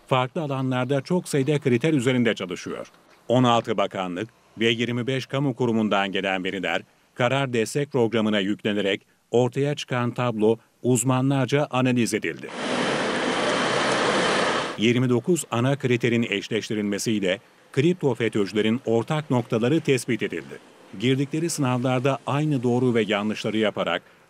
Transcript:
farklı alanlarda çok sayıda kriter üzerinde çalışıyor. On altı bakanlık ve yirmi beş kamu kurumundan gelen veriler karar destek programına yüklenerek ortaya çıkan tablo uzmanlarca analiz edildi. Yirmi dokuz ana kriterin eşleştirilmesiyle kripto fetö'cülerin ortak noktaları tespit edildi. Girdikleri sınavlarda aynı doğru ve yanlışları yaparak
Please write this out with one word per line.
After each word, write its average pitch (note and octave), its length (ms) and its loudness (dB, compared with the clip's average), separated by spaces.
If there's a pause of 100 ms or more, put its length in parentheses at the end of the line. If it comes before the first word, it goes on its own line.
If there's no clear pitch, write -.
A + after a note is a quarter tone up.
farklı C3 360 0
alanlarda C3 580 -2
çok F3+ 280 -4
sayıda D3 300 0
kriter C#3+ 340 2
üzerinde B2 420 2
çalışıyor. F2 520 -8 (420)
On B2+ 160 6
altı A#2 320 4
bakanlık F#2+ 520 -2 (320)
ve A2+ 60 2
yirmi A#2+ 400 0
beş C3 200 -4
kamu C3+ 280 -2
kurumundan G#2+ 580 2
gelen F#2+ 320 -2
veriler F#2 380 -2 (320)
karar C3 380 0
destek A#2+ 400 -2
programına A2 480 2
yüklenerek G2+ 680 -2 (240)
ortaya C3+ 440 2
çıkan B2 360 -4
tablo A2+ 460 2 (260)
uzmanlarca C3 880 2
analiz B2 440 2
edildi. D#2 340 -4 (2250)
Yirmi A#2+ 300 2
dokuz B2 420 0
ana B2 260 0
kriterin A#2+ 460 0
eşleştirilmesiyle G#2 1160 -2 (340)
kripto C#3+ 420 0
fetö'cülerin G#2+ 720 0
ortak A#2 440 0
noktaları B2+ 500 2
tespit B2+ 420 0
edildi. D#2+ 360 -8 (420)
Girdikleri C#3 500 0
sınavlarda B2+ 760 0
aynı C#3 360 0
doğru B2 320 2
ve A2+ 80 4
yanlışları G#2 540 -2
yaparak F#2+ 460 0 (280)